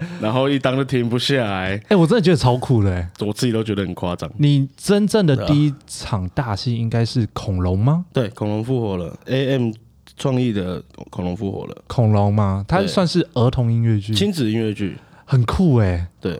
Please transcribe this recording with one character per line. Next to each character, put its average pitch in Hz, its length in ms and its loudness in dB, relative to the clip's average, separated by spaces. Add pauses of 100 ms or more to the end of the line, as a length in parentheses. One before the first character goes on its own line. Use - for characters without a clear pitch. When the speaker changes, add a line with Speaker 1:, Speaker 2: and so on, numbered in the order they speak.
Speaker 1:
<laughs> - 160 -12
然 107 100 0
后 131 160 2
一 139 120 0
当 131 160 0
就 135 80 0
停 123 260 0
不 123 80 0
下 131 260 0
来。 98 440 -2
Speaker 2:
哎， 208 80 2
我 165 100 6
真 156 100 2
的 - 60 4
觉 165 80 4
得 160 80 6
超 123 200 2
酷 120 260 2
的 98 80 2
欸。 90 180 -4 (160)
Speaker 1:
我 104 80 -2
自 127 140 -2
己 117 40 0
都 110 120 0
觉 107 100 -2
得 98 100 -2
很 90 120 -4
夸 90 200 -4
张。 80 220 -10
Speaker 2:
你 143 400 2
真 208 300 2
正 208 180 2
的 143 100 4 (120)
第 147 180 4
一 143 80 0 (140)
场 92 420 -6
大 113 260 -4
戏 120 200 -4
应 113 120 -2
该 117 160 0
是 113 300 0
恐 92 240 -4
龙 90 220 0
吗？ 151 340 2
Speaker 1:
对 127 120 0
啊。 - 20 -4
对， - 80 -14
恐 107 120 -4
龙 107 160 -2
复 127 160 -2
活 101 180 -4
了。 85 280 -8
A 135 320 -2
M 120 140 0 (440)
创 127 240 -2
意 123 140 0
的 90 280 -4 (280)
恐 90 160 -8
龙 90 100 -4
复 98 160 -6
活 87 140 -8
了。 - 220 -16
Speaker 2:
恐 110 240 2
龙 101 200 4
吗？ 101 360 0
它 190 180 2
算 185 200 0
是 170 280 0
儿 123 160 2
童 117 220 0
音 117 100 2
乐 113 180 2
剧。 107 140 -4
Speaker 1:
对。 - 20 0
亲 202 160 2
子 135 180 -2
音 113 100 0
乐 110 140 0
剧。 101 220 -4 (300)
Speaker 2:
很 127 180 2
酷 147 340 2
欸。 90 300 2 (140)
Speaker 1:
对。 90 180 -6